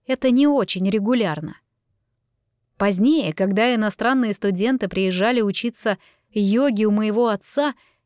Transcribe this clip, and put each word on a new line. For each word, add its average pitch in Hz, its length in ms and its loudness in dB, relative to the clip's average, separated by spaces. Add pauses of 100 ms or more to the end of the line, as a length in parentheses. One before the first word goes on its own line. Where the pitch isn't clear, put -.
это 262 240 0
не 269 160 4
очень 196 420 0
регулярно. 202 680 -2 (1200)
Позднее, 202 580 2
когда 208 400 0
иностранные 226 600 0
студенты 202 540 -2
приезжали 190 520 0
учиться 214 580 -2 (320)
йоге 214 540 0
у 214 60 2
моего 214 380 0
отца, 277 460 -2 (320)